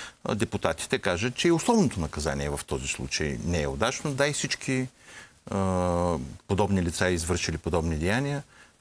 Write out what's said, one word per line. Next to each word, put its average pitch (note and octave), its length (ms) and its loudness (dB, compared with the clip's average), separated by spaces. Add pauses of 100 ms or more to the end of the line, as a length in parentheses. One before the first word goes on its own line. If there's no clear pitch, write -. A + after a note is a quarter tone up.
(240)
а, B2 100 -2
депутатите G2+ 640 -2
кажат, G2 360 0
че - 140 2
и E3+ 40 6
условното E3 480 4
наказание D2 500 -2
в C#2+ 160 -2
този C2+ 220 -4
случай C2+ 560 -4
не E2+ 180 0
е C#2+ 60 0
удачно. G2 440 -2
Дай C#3+ 200 0
всички, C3 560 -2 (640)
а, F2+ 680 2 (320)
подобни G2 340 4
лица, F2 260 2
извършили E2 500 0
подобни E2 380 0
деяния, C3 460 0 (380)